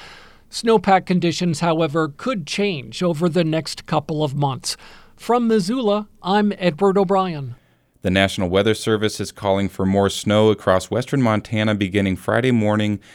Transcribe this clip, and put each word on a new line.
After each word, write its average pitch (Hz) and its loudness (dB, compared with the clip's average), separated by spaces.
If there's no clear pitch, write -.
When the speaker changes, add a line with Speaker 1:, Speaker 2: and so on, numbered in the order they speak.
Speaker 1:
Snowpack 196 2
conditions, 175 0
however, 160 0
could 220 -6
change 180 -6
over 175 0
the 170 0
next 160 -4
couple 156 -2
of 139 -4
months. 139 -4
From 233 0
Missoula, 214 0
I'm 208 2
Edward 185 2
O'Brien. 180 0
Speaker 2:
The 95 0
National 95 0
Weather 101 2
Service 107 -2
is 101 -8
calling 98 0
for - -6
more 98 2
snow 107 2
across 95 0
western 127 -2
Montana 107 0
beginning 98 0
Friday 117 0
morning 104 0